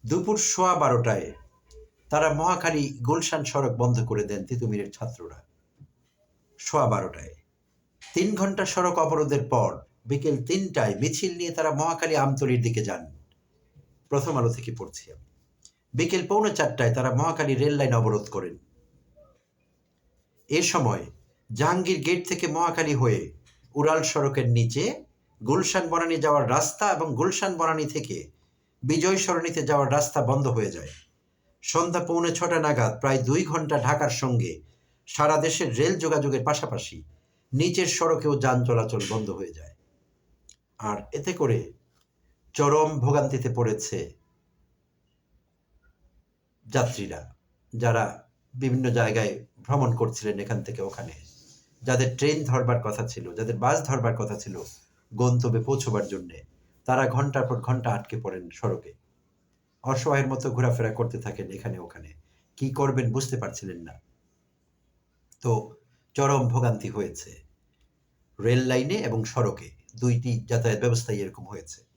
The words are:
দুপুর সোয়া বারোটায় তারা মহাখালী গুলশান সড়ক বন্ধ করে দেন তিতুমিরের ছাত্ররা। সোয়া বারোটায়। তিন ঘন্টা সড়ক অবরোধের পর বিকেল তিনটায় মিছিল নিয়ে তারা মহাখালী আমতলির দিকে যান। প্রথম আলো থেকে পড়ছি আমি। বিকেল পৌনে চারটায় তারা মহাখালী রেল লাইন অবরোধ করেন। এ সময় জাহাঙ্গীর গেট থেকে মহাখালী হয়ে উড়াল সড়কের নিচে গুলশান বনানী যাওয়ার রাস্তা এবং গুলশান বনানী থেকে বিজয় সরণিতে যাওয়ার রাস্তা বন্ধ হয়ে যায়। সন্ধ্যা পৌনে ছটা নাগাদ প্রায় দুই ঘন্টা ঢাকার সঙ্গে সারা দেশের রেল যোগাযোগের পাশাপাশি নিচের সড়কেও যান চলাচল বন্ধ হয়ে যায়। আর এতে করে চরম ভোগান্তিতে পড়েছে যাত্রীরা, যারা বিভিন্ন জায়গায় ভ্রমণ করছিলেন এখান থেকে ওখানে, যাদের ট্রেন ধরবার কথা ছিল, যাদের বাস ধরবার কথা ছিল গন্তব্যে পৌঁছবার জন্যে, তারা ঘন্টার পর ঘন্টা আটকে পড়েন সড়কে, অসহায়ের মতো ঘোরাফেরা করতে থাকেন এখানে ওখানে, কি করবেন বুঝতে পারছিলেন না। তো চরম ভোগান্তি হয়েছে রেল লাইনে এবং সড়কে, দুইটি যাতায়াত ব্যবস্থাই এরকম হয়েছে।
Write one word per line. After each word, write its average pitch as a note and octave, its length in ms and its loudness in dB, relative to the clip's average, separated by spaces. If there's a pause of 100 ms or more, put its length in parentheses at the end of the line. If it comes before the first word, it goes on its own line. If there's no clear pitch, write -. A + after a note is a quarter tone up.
দুপুর F3+ 320 0
সোয়া F3+ 380 2
বারোটায় A#2 560 2 (760)
তারা D3+ 240 2
মহাখালী D#3+ 560 2
গুলশান D3+ 540 0
সড়ক C3 280 0
বন্ধ A#2+ 340 2
করে G#2 180 0
দেন G2 220 -4
তিতুমিরের G#2 460 -4
ছাত্ররা। F2+ 520 -12 (1160)
সোয়া C#3 280 0
বারোটায়। F2 460 -4 (800)
তিন G3 220 2
ঘন্টা F#3+ 300 0
সড়ক F3+ 340 0
অবরোধের D3 460 2
পর A2+ 320 2 (280)
বিকেল C3+ 400 -2
তিনটায় D3+ 500 0
মিছিল F3 420 -2
নিয়ে E3+ 140 -4
তারা D#3+ 200 0
মহাখালী D#3 440 0
আমতলির C3+ 460 2
দিকে A#2 220 0
যান। - 340 -8 (920)
প্রথম C#3+ 280 0
আলো A#2 160 2
থেকে - 240 -8
পড়ছি - 340 -14
আমি। - 140 -20 (680)
বিকেল E3+ 340 0
পৌনে G#3 280 2
চারটায় A#2+ 400 2
তারা B2+ 200 0
মহাখালী C#3+ 400 2
রেল D3 180 2
লাইন C3+ 200 2
অবরোধ A2 360 2
করেন। F2+ 280 -8 (1900)
এ D#3+ 140 2
সময় B2+ 440 0 (480)
জাহাঙ্গীর E3+ 460 2
গেট F3 280 0
থেকে F3 200 -2
মহাখালী D#3+ 460 0
হয়ে A2+ 400 2 (420)
উড়াল D#3 280 2
সড়কের C#3 460 0
নিচে A#2+ 540 2 (400)
গুলশান E3+ 440 0
বনানী E3 300 0
যাওয়ার C#3+ 320 4
রাস্তা F#3+ 440 2
এবং D#3 220 -2
গুলশান F#3 420 0
বনানী D#3+ 280 0
থেকে A2+ 460 -8 (520)
বিজয় E3+ 340 4
সরণিতে E3 460 0
যাওয়ার C#3 280 4
রাস্তা D3 300 2
বন্ধ C3+ 260 2
হয়ে A2 240 0
যায়। C#2 180 -12 (720)
সন্ধ্যা F3 420 0
পৌনে E3+ 280 0
ছটা E3+ 280 0
নাগাদ B2+ 400 2
প্রায় C3+ 240 2
দুই D3+ 220 2
ঘন্টা D3+ 340 -2
ঢাকার C#3+ 300 2
সঙ্গে A2+ 520 -2 (460)
সারা D3+ 300 4
দেশের D#3 400 0
রেল E3+ 220 2
যোগাযোগের C#3+ 440 0
পাশাপাশি A2 600 -4 (500)
নিচের F3 340 2
সড়কেও A#2 520 2
যান B2 260 2
চলাচল A2+ 440 0
বন্ধ G#2+ 200 -2
হয়ে F2+ 240 -10
যায়। D#2 220 -18 (1040)
আর G#2 200 -4 (160)
এতে D3 200 -4
করে A#2 400 0 (800)
চরম D3+ 460 4
ভোগান্তিতে C3+ 560 2
পড়েছে G#2+ 580 -2 (2500)
যাত্রীরা, G#2 680 -2 (420)
যারা A2+ 520 0 (240)
বিভিন্ন B2+ 360 2
জায়গায় A2 560 0 (140)
ভ্রমণ B2 360 2
করছিলেন G#2 440 -2
এখান G2+ 240 -4
থেকে - 180 -8
ওখানে, - 320 -8 (680)
যাদের B2 340 2
ট্রেন D3+ 260 2
ধরবার A#2+ 400 2
কথা G#2+ 240 -4
ছিল, - 280 -12
যাদের A2 220 -4
বাস C#3 300 2
ধরবার A#2 300 0
কথা G#2 220 -4
ছিল F#2 220 -12 (520)
গন্তব্যে B2 500 2
পৌঁছবার A#2+ 440 -2
জন্যে, F2+ 360 -10 (420)
তারা B2+ 220 2
ঘন্টার C3+ 400 0
পর A#2 140 -2
ঘন্টা A#2+ 280 0
আটকে G#2 320 -4
পড়েন F#2 280 -8
সড়কে, - 440 -6 (880)
অসহায়ের C3+ 440 2
মতো C3 240 -2
ঘোরাফেরা A#2+ 420 2
করতে A#2 240 -4
থাকেন F#2+ 340 -10
এখানে F#2+ 280 -8
ওখানে, D#2+ 340 -18 (440)
কি C3+ 120 -2
করবেন C3 420 0
বুঝতে C3 260 -2
পারছিলেন F#2+ 400 -10
না। D#2+ 220 -18 (1400)
তো A2+ 340 -2 (380)
চরম C#3 340 4
ভোগান্তি A#2+ 420 0
হয়েছে - 540 -8 (1000)
রেল B2 160 4
লাইনে B2+ 340 0
এবং A2+ 300 -2
সড়কে, - 480 -2 (240)
দুইটি A#2+ 440 0
যাতায়াত A#2 400 0
ব্যবস্থাই A#2 380 0
এরকম F#2+ 300 -8
হয়েছে। F#2 340 -16 (160)